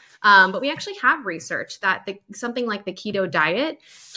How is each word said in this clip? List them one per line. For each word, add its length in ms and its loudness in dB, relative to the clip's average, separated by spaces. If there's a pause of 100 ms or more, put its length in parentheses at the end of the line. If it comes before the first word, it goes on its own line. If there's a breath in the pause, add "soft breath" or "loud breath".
(240 loud breath)
um, 280 8
but 100 -6
we 100 0
actually 240 -10
have 320 0
research 540 -8
that 260 0
the, 120 -10 (140)
something 320 -4
like 200 -4
the 80 -4
keto 360 -2
diet 500 0 (380 loud breath)